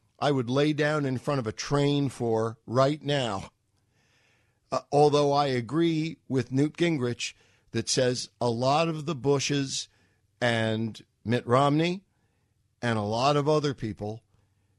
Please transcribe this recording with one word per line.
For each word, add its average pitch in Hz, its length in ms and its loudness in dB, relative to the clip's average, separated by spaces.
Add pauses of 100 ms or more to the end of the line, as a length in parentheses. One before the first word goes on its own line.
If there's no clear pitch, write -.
(180)
I 139 140 0
would 123 180 -2
lay 147 220 2
down 147 340 0
in 131 120 -2
front 143 200 -2
of 117 80 -4
a 107 60 -4
train 143 560 0
for 113 580 -2
right 139 360 0
now. 127 480 -2 (1200)
Uh, 131 100 -2 (120)
although 143 400 4
I 143 140 2
agree 156 720 0 (100)
with 131 240 -2
Newt 143 240 0
Gingrich 135 560 -2 (380)
that 113 180 -4
says 123 400 0 (120)
a 120 100 0
lot 135 380 2
of 156 180 -6
the 143 80 -4
Bushes 139 760 -2 (540)
and 113 580 0 (240)
Mitt 117 220 0
Romney 147 560 2 (800)
and 117 160 0
a 107 40 -2
lot 120 340 0
of 143 120 0
other 151 240 2
people 107 500 -8 (560)